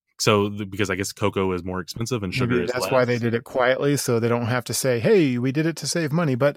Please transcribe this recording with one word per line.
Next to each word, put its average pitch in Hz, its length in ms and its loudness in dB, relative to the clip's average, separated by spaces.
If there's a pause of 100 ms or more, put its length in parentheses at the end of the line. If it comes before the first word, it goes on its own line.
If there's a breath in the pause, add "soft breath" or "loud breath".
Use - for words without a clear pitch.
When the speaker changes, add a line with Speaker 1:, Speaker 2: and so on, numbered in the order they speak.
(200)
Speaker 1:
So 104 280 4
the, 104 180 -8
because 95 240 -2
I 95 60 -2
guess 98 160 -4
cocoa 98 420 0
is 90 100 -4
more 92 180 -6
expensive 113 420 -6
and 90 100 -4
sugar 123 200 0
Speaker 2:
Maybe 123 120 0
Speaker 1:
is 120 60 -2
Speaker 2:
that's 123 200 -4
why 127 120 4
they 120 100 0
Speaker 1:
less. 117 100 -2
Speaker 2:
did 117 100 0
it 117 100 -2
quietly, 131 540 2
so 120 220 0
they 117 100 2
don't 120 160 0
have 123 200 -2
to 117 80 -6
say, 123 260 0
"Hey, 151 380 4
we 127 140 0
did 156 140 0
it 165 120 -2
to 143 100 -8
save 160 260 -2
money." 160 220 2
But 139 220 2